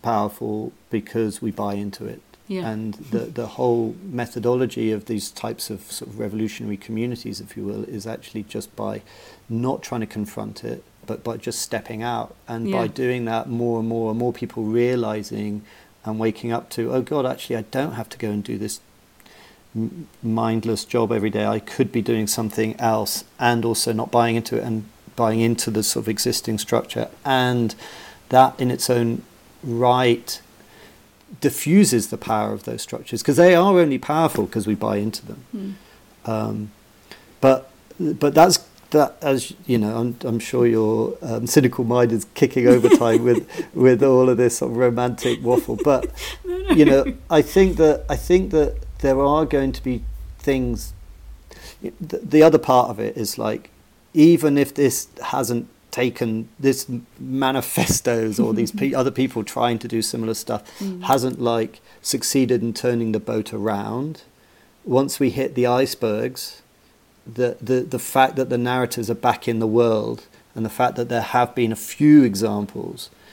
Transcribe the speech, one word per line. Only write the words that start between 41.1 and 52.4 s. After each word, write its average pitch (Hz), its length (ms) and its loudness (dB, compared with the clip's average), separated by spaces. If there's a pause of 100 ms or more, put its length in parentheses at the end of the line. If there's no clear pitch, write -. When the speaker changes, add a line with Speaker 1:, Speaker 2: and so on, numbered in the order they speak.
Speaker 1:
um, 117 240 -4
cynical 127 380 4
mind 120 280 4
is 110 220 -2
kicking 131 340 2
overtime 117 560 6
with, 120 240 2 (220)
Speaker 2:
<laughs> - 60 -20
Speaker 1:
with 127 260 6
all 127 260 6
of 127 100 4
this 120 200 2
sort 123 140 -4
of 117 60 -4
romantic 123 640 0
waffle. 120 400 2
But 135 260 2 (180)
Speaker 2:
<laughs> - 180 -14
No, 359 120 -6
no. 381 140 -4
Speaker 1:
you 156 140 8
know, 135 200 6 (240)
I 151 140 4
think 190 340 4
that, 151 320 4
I 180 60 0
think 185 340 2
that 151 280 0 (240)
there 135 200 2
are 151 240 2
going 139 280 0
to - 100 -12
be 123 180 -4 (380)
things. 127 540 -2 (1080)
The, 160 160 -8
the 151 240 4